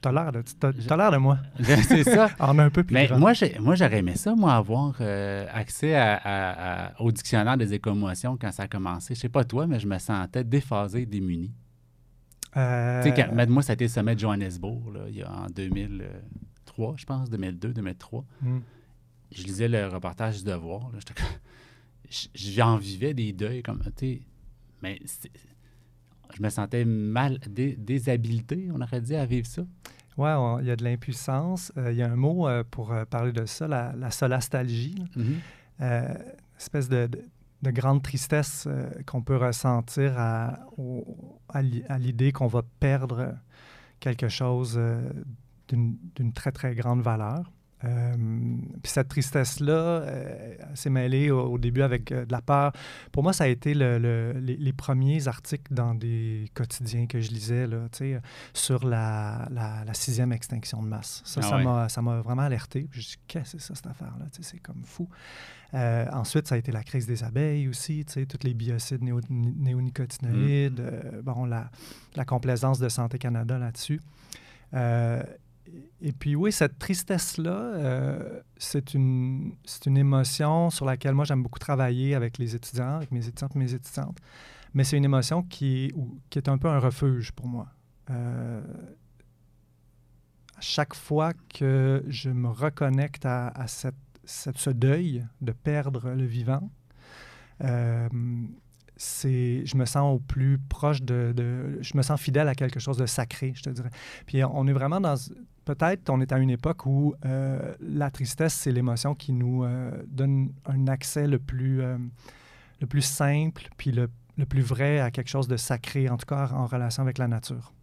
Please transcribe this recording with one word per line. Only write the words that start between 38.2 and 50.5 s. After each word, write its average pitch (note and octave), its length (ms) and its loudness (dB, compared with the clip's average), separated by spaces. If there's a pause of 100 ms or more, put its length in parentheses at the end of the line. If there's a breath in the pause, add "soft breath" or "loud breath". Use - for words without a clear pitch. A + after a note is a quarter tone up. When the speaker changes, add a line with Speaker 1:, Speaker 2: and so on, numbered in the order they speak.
Speaker 1:
euh, C3 240 -4 (160)
qu'on B2 160 -4
peut C3+ 140 2
ressentir B2 840 2
à, A2+ 400 0 (180)
au, - 600 -10 (100)
à C#3 140 0
l'i-, A#2+ 260 0
à C#3 80 -2
l'idée B2+ 340 2
qu'on C3+ 140 0
va A#2 160 2 (180)
perdre C3 540 0 (640 loud breath)
quelque A#2+ 300 0
chose, B2 480 0
euh, A#2 320 0 (580)
d'une, A#2 300 2 (180)
d'une A#2 160 0
très, C3+ 200 -4
très B2+ 240 -4
grande B2 260 2
valeur. A2+ 500 -2 (340)
Euh, A#2+ 280 0 (720)
puis - 80 -8
cette C3 160 2
tristesse-là, C#3+ 680 0
euh, C#3 840 -2 (200)